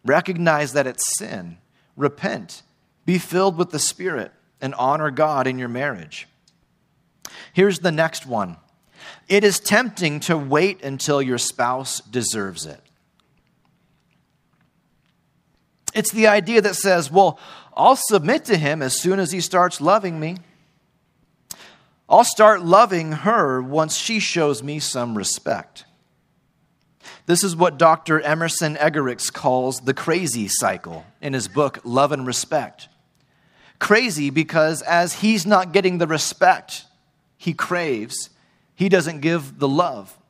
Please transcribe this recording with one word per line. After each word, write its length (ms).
Recognize 680
that 140
it's 280
sin. 440
Repent. 680
Be 140
filled 360
with 140
the 80
Spirit 560
and 200
honor 320
God 340
in 140
your 100
marriage. 580
Here's 240
the 140
next 340
one. 320
It 160
is 160
tempting 640
to 140
wait 460
until 400
your 160
spouse 640
deserves 640
it. 160
It's 180
the 140
idea 380
that 140
says, 340
"Well, 260
I'll 200
submit 500
to 120
him 240
as 180
soon 200
as 120
he 80
starts 400
loving 400
me. 180
I'll 140
start 400
loving 480
her 500
once 360
she 220
shows 440
me 160
some 360
respect." 680
This 180
is 120
what 220
Doctor 440
Emerson 540
Eggerichs 560
calls 500
the 120
crazy 540
cycle 580
in 120
his 140
book, 360
Love 280
and 140
Respect. 600
Crazy 500
because 520
as 340
he's 300
not 260
getting 260
the 100
respect 760
he 160
craves, 760
he 140
doesn't 320
give 380
the 80
love 500